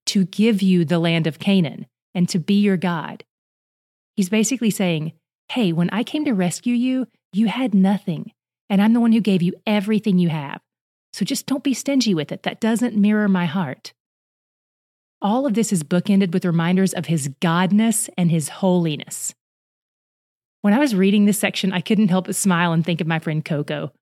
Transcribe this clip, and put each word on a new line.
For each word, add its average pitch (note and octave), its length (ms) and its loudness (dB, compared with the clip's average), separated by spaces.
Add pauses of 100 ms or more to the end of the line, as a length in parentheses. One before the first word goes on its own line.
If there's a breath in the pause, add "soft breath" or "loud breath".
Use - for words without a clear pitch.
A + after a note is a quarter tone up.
to F#3+ 180 2
give G#3 360 2
you F#3 220 4
the E3+ 160 0
land E3 260 2
of D#3 140 -4
Canaan, F#3+ 460 0 (280)
and F3 140 0
to F#3 120 -2
be G3+ 200 0
your G3+ 160 2
God." E3+ 480 -4 (960)
He's F#3+ 100 0
basically A3 440 0
saying, E3 420 -2 (340)
"Hey, G#3 240 0
when E3+ 200 0
I G#3 120 -2
came D4+ 220 -6
to C#4 80 0
rescue F#3 420 -2
you, B3+ 320 -2 (240)
you G#3+ 160 0
had B3 260 -4
nothing, F#3+ 600 0 (360)
and G3 120 2
I'm A3 100 4
the A#3+ 80 2
one A#3 140 2
who A3+ 80 2
gave F#3 200 2
you F3+ 120 0 (120)
everything G#3 540 0
you F3 80 2
have. D3 320 -6 (540)
So - 100 -6
just - 220 -6
don't C4+ 180 -4
be C4+ 100 0
stingy A#3 400 0
with D#3 200 -4
it. - 100 -12
That - 160 -6
doesn't A3 380 0
mirror G#3 320 2
my F3+ 160 2
heart." D3+ 480 -6 (1300)
All B3+ 240 0
of A#3 80 0
this A3 200 0
is D#3+ 100 0
bookended F#3+ 480 2
with F#3 140 -2
reminders F3 480 0
of E3+ 140 -6
his D3 220 -2 (120)
godness F#3+ 760 2
and F3 140 2
his D#3+ 160 0
holiness. E3+ 880 -2 (1300)
When G#3 120 4
I B3 60 4
was C#4 160 2
reading G3+ 300 4
this G3+ 120 2
section, F#3+ 360 -2
I F3+ 80 0
couldn't G#3+ 260 2
help F3+ 200 0
but F3+ 80 -6
smile F3 360 2
and D#3+ 140 0
think E3 160 -2
of D#3 60 -4
my D#3+ 120 -2
friend D#3 240 -4
Coco. D3 480 -6 (100)